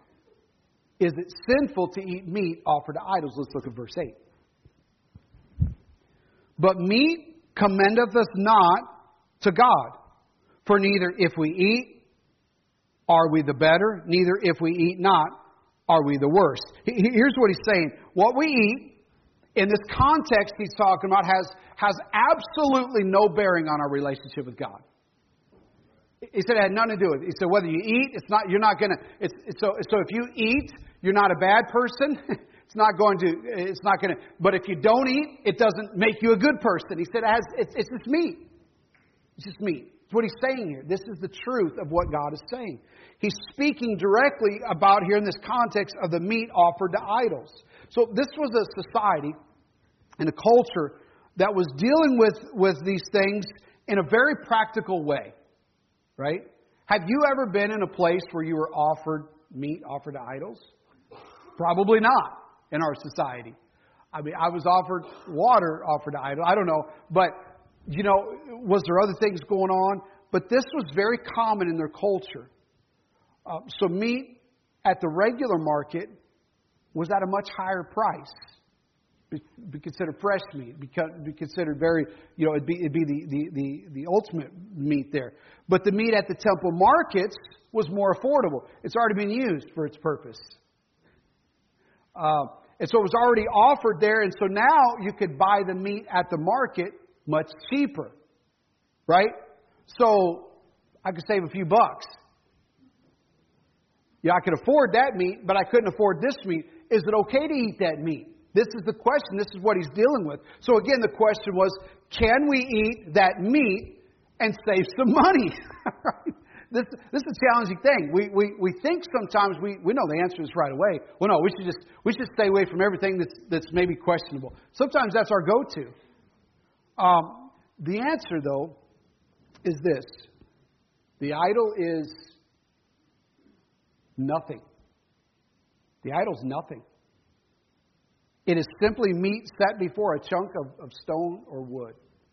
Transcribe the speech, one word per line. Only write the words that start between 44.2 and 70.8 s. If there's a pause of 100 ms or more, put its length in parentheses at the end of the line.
about
here
in
this
context
of
the
meat
offered
to
idols. (380)
So
this (100)
was
a (160)
society (800)
and
a
culture (360)
that
was (100)
dealing
with, (140)
with
these
things (420)
in
a
very (140)
practical
way, (840)
right? (460)
Have
you
ever
been
in
a
place
where
you
were
offered (260)
meat
offered
to
idols? (960)
Probably
not (320)
in
our
society. (580)
I
mean,
I
was
offered (240)
water
offered
to
idols.
I
don't
know. (280)
But, (580)
you
know, (500)
was
there
other
things
going
on? (300)
But
this (100)
was (100)